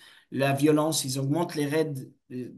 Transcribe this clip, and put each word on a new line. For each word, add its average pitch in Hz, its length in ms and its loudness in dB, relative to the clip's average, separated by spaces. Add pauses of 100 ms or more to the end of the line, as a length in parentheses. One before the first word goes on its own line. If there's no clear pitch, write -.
(320)
la 139 200 0
violence, 151 540 2
ils 131 120 -4
augmentent 160 380 0
les 147 100 0
raids, 151 280 0 (380)
euh, 123 260 -8